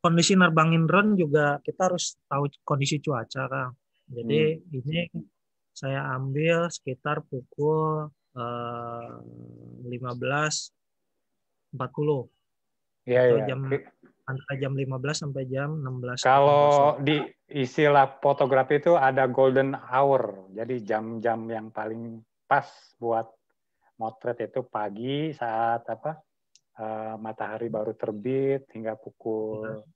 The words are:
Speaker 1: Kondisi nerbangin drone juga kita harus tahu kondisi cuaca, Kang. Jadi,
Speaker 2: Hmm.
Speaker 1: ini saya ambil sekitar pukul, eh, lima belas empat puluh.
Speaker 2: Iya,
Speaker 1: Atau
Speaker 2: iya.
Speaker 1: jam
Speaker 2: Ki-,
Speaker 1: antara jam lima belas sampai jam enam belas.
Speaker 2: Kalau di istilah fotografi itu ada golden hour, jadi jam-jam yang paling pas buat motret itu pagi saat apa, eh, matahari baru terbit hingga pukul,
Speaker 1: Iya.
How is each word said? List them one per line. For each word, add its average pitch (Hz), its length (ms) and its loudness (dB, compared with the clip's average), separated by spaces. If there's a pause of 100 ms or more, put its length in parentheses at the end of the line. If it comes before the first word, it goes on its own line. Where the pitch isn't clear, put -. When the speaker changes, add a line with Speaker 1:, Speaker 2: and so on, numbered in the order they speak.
Speaker 1:
Kondisi 170 340 4
nerbangin 165 480 6
drone 202 320 4
juga 147 460 2
kita 185 260 -2
harus - 300 -4 (100)
tahu 143 160 0 (160)
kondisi 143 400 -2
cuaca, 131 480 -6
Kang. 131 220 -6 (340)
Jadi, 151 540 0
Speaker 2:
Hmm. 170 240 -12
Speaker 1:
ini 156 160 -4 (760)
saya 139 400 -6
ambil 151 560 0
sekitar 147 560 -6
pukul, 151 880 -2 (240)
eh, 120 760 -8 (760)
lima 123 260 -8
belas 143 600 -4 (1000)
empat 127 220 -8
puluh. 147 340 -2 (760)
Speaker 2:
Iya, 123 180 4
Speaker 1:
Atau 117 160 6
Speaker 2:
iya. 107 60 -2
Speaker 1:
jam 131 120 -4 (120)
Speaker 2:
Ki-, 139 160 -4 (360)
Speaker 1:
antara 135 320 -8
jam 135 160 -4
lima 131 260 -4
belas 143 220 -4
sampai 139 260 -6
jam 143 380 -4
enam 127 160 -8
belas. 123 240 -8
Speaker 2:
Kalau 143 760 6
di 147 200 2 (300)
istilah 139 680 2
fotografi 139 600 4
itu 170 160 6
ada 131 320 4
golden 135 480 4
hour, 123 760 0
jadi 117 280 -6
jam-jam 113 680 -2
yang 113 240 -8
paling 113 540 -10 (200)
pas 139 220 2 (300)
buat 113 320 -2 (720)
motret 113 420 -6
itu 113 220 -6
pagi 123 680 -6
saat 117 540 -2
apa, 151 320 -8 (640)
eh, 110 400 -8
matahari 110 480 -8
baru 110 260 -4
terbit 131 760 -4
hingga 110 240 -8
pukul, 110 720 -8
Speaker 1:
Iya. 107 140 -12 (120)